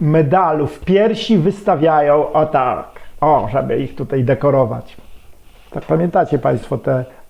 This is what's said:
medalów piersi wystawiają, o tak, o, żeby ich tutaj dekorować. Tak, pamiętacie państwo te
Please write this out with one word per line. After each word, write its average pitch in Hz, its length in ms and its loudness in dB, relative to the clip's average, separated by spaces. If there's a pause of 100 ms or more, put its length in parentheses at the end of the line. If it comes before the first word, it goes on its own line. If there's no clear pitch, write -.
medalów 156 800 2
piersi 214 580 2
wystawiają, 156 960 2
o 156 120 2
tak, 131 400 -2 (360)
o, 143 300 2
żeby 127 280 0
ich 135 160 -6
tutaj 135 280 -2
dekorować. 127 760 0 (760)
Tak, 139 120 -8
pamiętacie 165 560 0
państwo 131 380 -2
te 131 280 -2 (240)